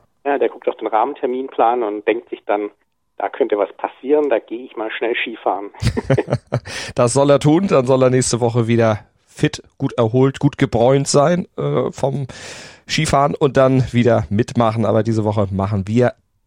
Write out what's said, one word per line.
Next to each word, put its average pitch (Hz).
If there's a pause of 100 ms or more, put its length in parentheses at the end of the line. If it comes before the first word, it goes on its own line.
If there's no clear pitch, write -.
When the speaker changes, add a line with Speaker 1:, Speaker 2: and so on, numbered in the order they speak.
(240)
Speaker 1:
Ja, 139
der -
guckt -
auf -
den 110
Rahmenterminplan 123
und 104
denkt 113
sich -
dann, 104 (460)
da 98
könnte 110
was 98
passieren, 147
da 113
gehe 117
ich -
mal 110
schnell 120
Skifahren. 101 (360)
<laughs> -
Speaker 2:
<laughs> -
Das 123
soll 139
er 143
tun, 165
dann 135
soll 131
er 127
nächste 127
Woche 117
wieder 113 (260)
fit, - (140)
gut -
erholt, 127
gut -
gebräunt 135
sein, 160
äh, 143
vom 139 (600)
Skifahren 147
und 139
dann 131 (100)
wieder 117
mitmachen. 113
Aber 107
diese 110
Woche 104
machen 98
wir 120 (340)